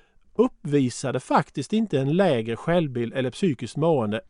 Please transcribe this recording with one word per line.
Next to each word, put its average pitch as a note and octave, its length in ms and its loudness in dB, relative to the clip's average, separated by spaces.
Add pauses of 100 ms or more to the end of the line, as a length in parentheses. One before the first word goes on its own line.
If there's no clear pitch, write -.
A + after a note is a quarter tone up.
(340)
uppvisade C#3+ 840 0
faktiskt - 520 -2
inte G#3+ 280 0
en C#3 160 0
lägre B2 400 2
självbild C3 580 -2
eller B2+ 160 -2
psykiskt C3 460 -4
mående C3 540 0